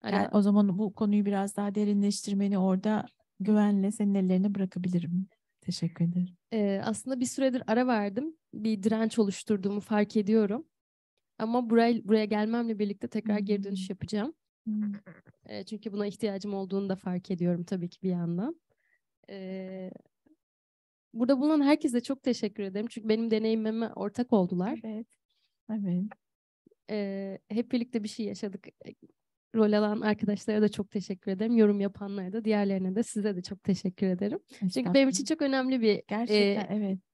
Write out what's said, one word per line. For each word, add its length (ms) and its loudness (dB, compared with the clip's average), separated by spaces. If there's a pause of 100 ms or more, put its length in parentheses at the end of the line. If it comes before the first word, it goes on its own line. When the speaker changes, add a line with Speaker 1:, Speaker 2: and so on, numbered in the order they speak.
Speaker 1:
Yani 120 -2
Speaker 2:
Ara- 220 2
Speaker 1:
o 40 6
zaman 380 4
bu 140 -2
konuyu 320 2
biraz 320 -2
daha 180 -4
derinleştirmeni 840 0
orada 480 0 (340)
güvenle 520 4
senin 240 0
ellerine 400 2
bırakabilirim. 720 -2 (340)
Teşekkür 440 -2
ederim. 320 -2 (160)
Speaker 2:
Ee, 300 0
aslında 360 -4
bir 60 0
süredir 420 0
ara 200 2
verdim. 500 -2 (160)
Bir 300 -2
direnç 360 2
oluşturduğumu 600 0
fark 380 0
ediyorum. 500 2 (720)
Ama 300 0
buraya, 380 4
buraya 180 4
gelmemle 540 -2
birlikte 280 -4
tekrar 320 -2
geri 240 0
dönüş 160 -6 (100)
Speaker 1:
Hmm. 40 -6
Speaker 2:
yapacağım. 400 -4 (320)
Speaker 1:
Hmm. 260 -2 (540)
Speaker 2:
Ee, 180 -10
çünkü 300 -10
buna 140 -2
ihtiyacım 460 -4
olduğunu 360 -4
da 60 0
fark 360 -6
ediyorum 320 0
tabii 260 -6
ki 140 -20
bir 60 0
yandan. 520 -4 (680)
Ee, 600 -10 (1200)
burada 260 2
bulunan 240 2
herkese 380 2
çok 220 -6
teşekkür 400 -2
ederim. 260 -6
Çünkü 200 -10
benim 220 2
deneyimime 600 0
ortak 400 -2
oldular. 500 2
Speaker 1:
Evet. 240 -10 (640)
Evet. 320 0 (840)
Speaker 2:
Ee, 500 -6 (100)
hep 220 -2
birlikte 320 -2
bir 60 -8
şey 160 -8
yaşadık. 420 -8 (180)
Ee, 80 -16 (640)
rol 180 4
alan 280 2
arkadaşlara 600 0
da 80 6
çok 220 -6
teşekkür 400 -6
ederim. 260 2
Yorum 220 6
yapanlara 540 -4
da, 120 -4
diğerlerine 500 2
de, 80 2
size 320 -2
de 60 -6
çok 220 -12
teşekkür 440 0
ederim. 320 -2 (340)
Çünkü 200 -2
benim 160 8
için 140 -2
Speaker 1:
Estağfurullah. 40 -4
Speaker 2:
çok 140 -2
önemli 400 0
bir, 260 2
Speaker 1:
Gerçekten, 680 2
Speaker 2:
e, 20 -2
Speaker 1:
evet. 220 -2 (140)